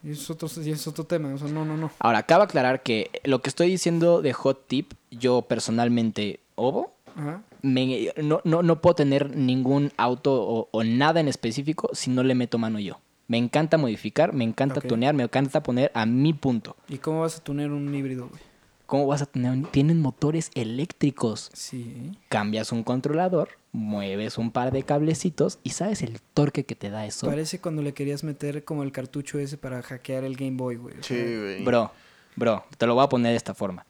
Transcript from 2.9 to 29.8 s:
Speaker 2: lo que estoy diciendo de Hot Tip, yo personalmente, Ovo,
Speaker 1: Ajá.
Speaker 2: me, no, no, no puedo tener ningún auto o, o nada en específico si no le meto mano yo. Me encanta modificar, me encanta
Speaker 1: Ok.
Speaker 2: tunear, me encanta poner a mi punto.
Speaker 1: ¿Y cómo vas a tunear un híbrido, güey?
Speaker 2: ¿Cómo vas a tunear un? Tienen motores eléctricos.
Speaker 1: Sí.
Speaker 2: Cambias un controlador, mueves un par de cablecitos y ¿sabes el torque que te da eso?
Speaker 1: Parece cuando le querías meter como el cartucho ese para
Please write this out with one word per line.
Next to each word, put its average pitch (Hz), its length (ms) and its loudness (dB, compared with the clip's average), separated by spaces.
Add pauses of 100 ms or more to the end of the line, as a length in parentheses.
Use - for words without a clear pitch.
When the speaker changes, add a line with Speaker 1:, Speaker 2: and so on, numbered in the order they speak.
Speaker 2:
lo 135 160 4
que 139 80 -2
estoy 170 200 4
diciendo 170 520 4
de 147 120 2
Hot - 340 0
Tip, 139 260 -2 (180)
yo 123 300 2
personalmente, 113 1000 0 (160)
Ovo, 151 380 0 (240)
Speaker 1:
Ajá. 156 240 -8 (200)
Speaker 2:
me, 131 600 0
no, 151 240 2
no, 170 180 4
no 165 180 4
puedo 175 140 6
tener 139 400 2
ningún 131 640 2
auto 127 440 2
o, 110 300 -2
o 110 120 0
nada 135 360 4
en 151 80 2
específico 139 680 -4
si - 180 -4
no 127 120 2
le 131 120 4
meto 120 220 0
mano 110 220 -2
yo. 101 200 -8 (280)
Me 117 100 0
encanta 147 400 2
modificar, 139 560 0
me 131 100 0
encanta 131 360 -2
Speaker 1:
Ok. 127 80 -8
Speaker 2:
tunear, 123 260 2
me 135 100 2
encanta 135 380 0
poner 127 320 0
a 113 120 0
mi 131 280 2
punto. 127 420 -2 (120)
Speaker 1:
¿Y 143 100 -10
cómo 160 240 -4
vas 160 160 -4
a 156 60 -20
tunear 147 280 -4
un 143 220 -4
híbrido, 131 360 -6
güey? - 120 -20 (460)
Speaker 2:
¿Cómo 139 180 2
vas 139 160 2
a 143 60 -4
tunear 123 260 0
un? 131 120 0
Tienen 156 360 4
motores 151 540 0
eléctricos. 123 1000 -2
Speaker 1:
Sí. 127 640 -12 (100)
Speaker 2:
Cambias 107 440 -2
un 117 120 -2
controlador, 151 680 0 (220)
mueves 104 680 -4
un 117 100 0
par 123 220 0
de 135 100 0
cablecitos 156 800 0
y - 100 -6
¿sabes 202 300 -4
el 113 180 -8 (140)
torque 147 320 2
que - 80 -10
te 101 160 -10
da 107 160 -8
eso? - 220 -6
Speaker 1:
Parece 156 320 -4
cuando 156 240 -6
le 143 100 -4
querías 143 300 -6
meter 147 400 -8
como 151 180 -6
el 139 100 -4
cartucho 139 460 -8
ese 143 220 -6
para 127 240 -10